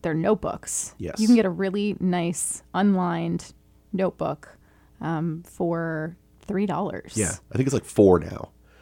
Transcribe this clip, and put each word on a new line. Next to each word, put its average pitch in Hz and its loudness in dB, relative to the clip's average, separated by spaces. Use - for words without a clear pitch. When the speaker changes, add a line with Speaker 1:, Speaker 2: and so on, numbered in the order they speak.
Speaker 1:
their 165 -2
notebooks. - -2
Speaker 2:
Yes. - -8
Speaker 1:
You 220 2
can 240 10
get 214 4
a 185 -2
really 196 -2
nice 175 -2
unlined 175 0
notebook, - -4
um, 165 -4
for 165 -4
three 196 -2
dollars. 175 -6
Speaker 2:
Yeah, 95 0
I - -6
think 131 2
it's, - 2
like, 127 -2
four 95 8
now. - -8